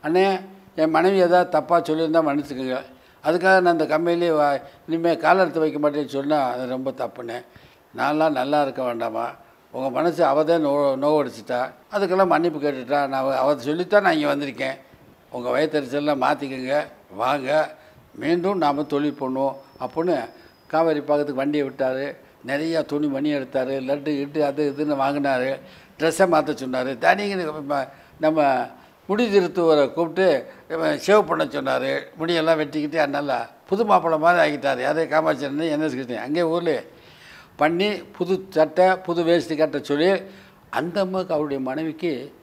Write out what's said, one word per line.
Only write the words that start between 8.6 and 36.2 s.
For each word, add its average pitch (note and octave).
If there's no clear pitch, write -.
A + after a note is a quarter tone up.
இருக்க C3
வேண்டாமா? A#2
உங்க C3
மனசு D#3
அவ C#3+
தான் D#3+
நோ-, C#3
நோவடிச்சிட்டா, B2+
அதுக்கெல்லாம் F#3+
மன்னிப்பு D#3+
கேட்டுட்டா. C#3
நான் C3+
அவ, C3+
அவ C#3
சொல்லித்தான் E3+
நான் F3
இங்க D3
வந்திருக்கேன். C#3
உங்க B2
வயத்தறிச்சல்லாம் C#3+
மாத்திக்கங்க, C3+
வாங்க, C3+
மீண்டும் F3
நாம D3
தொழில் D3
பண்ணுவோம்" C3+
அப்படின்னு C#3+
காவேரி D#3
பாக்கத்துக்கு D3
வண்டியை C#3
விட்டாரு. C3
நிறையா D#3
துணி D3
மணி C#3+
எடுத்தாரு, C3+
லட்டு C#3+
கிட்டு C#3+
அது C#3+
இதுன்னு D3+
வாங்கினாரு, C3+
ட்ரெஸ்ஸை E3
மாத்த D3+
சொன்னாரு. C3
தனிங்க F#3+
நம்ம, D3
நம்ம C#3+
முடி G#3
திருத்துவரை E3
கூப்பிட்டு, E3
நம்ம D#3+
ஷேவ் F#3
பண்ண D#3+
சொன்னாரு. C3+
முடியெல்லாம் E3
வெட்டிக்கிட்டு D3+
நல்லா C#3
புது G#3
மாப்பிள்ளை E3+
மாதிரி E3+
ஆக்கிட்டாரு. C#3
யாரு? D3+
காமாட்சி D3+
அண்ணன், D3
என் D3+
எஸ் D#3
கிருஷ்ணன். B2